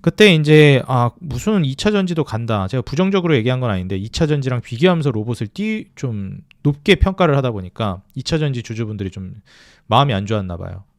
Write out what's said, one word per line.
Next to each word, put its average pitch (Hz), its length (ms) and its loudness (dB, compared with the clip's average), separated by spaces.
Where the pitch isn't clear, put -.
그때 196 320 4
이제 151 540 6
"아, 120 320 0
무슨 170 440 -2
이 135 120 -4
차 214 160 0
전지도 180 320 0
간다." 110 440 -4
제가 127 140 -4
부정적으로 175 540 0
얘기한 123 240 0
건 123 100 -2
아닌데 92 280 -4
이 104 120 -6
차 - 160 -2
전지랑 131 360 -2
비교하면서 147 500 0
로봇을 110 360 -4
띄-, 220 380 -6
좀 98 440 -8
높게 143 320 2
평가를 180 420 2
하다 127 140 0
보니까 98 500 -6
이 127 80 -10
차 165 160 -2
전지 135 240 -2
주주분들이 107 480 -6
좀 95 240 -14
마음이 131 280 2
안 101 120 -2
좋았나 98 320 -4
봐요. 92 280 -12